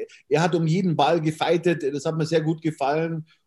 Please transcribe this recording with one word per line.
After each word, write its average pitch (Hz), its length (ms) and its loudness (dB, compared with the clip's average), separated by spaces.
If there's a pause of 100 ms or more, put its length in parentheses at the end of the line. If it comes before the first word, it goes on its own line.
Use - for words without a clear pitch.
(300)
er 147 100 2
hat 170 140 2
um 165 120 2
jeden 170 300 0
Ball 151 240 2
gefeitet. 160 640 0
Das 143 240 -4
hat 160 100 -2
mir 160 80 0
sehr 160 160 0
gut 160 220 -2
gefallen. 156 640 -2 (200)